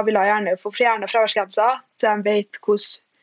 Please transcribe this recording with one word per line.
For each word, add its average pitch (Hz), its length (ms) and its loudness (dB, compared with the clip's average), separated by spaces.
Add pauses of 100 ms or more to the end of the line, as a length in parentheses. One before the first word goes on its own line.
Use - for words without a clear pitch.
ville 214 240 2
gjerne 202 320 0
få 208 80 -8
fjerne 220 400 0
fraværsgrensa, 214 600 0 (260)
så 214 160 0
de 208 160 -2
vet 208 320 -2
hvordan, - 400 -2 (220)